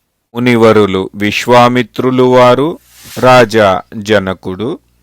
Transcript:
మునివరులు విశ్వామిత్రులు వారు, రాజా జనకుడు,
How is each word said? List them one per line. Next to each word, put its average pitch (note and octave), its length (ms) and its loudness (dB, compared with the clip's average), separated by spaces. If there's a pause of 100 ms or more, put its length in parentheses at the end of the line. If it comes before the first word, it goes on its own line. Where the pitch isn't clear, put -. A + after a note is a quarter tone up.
(340)
మునివరులు A2 800 0
విశ్వామిత్రులు B2 1080 0
వారు, B2+ 460 2 (500)
రాజా A2 640 2 (140)
జనకుడు, G2 840 -6 (240)